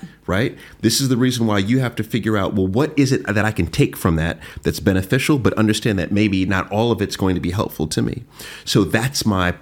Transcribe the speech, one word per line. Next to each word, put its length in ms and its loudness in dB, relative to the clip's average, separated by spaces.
Right? 320 -2
This 200 2
is 100 0
the 60 4
reason 300 2
why 120 2
you 200 2
have 160 -2
to 80 -4
figure 340 -2
out, 180 0
well, 120 2
what 320 0
is 140 2
it 140 0
that 180 0
I 80 0
can 160 -2
take 280 0
from 200 0
that 240 -2
that's 160 -2
beneficial, 580 2
but 160 2
understand 460 0
that 100 -4
maybe 340 2
not 280 0
all 180 2
of 100 0
it's 160 -2
going 200 2
to 40 -2
be 120 -4
helpful 340 -4
to 160 -2
me. 220 -4
So 180 2
that's 420 0
my, 380 2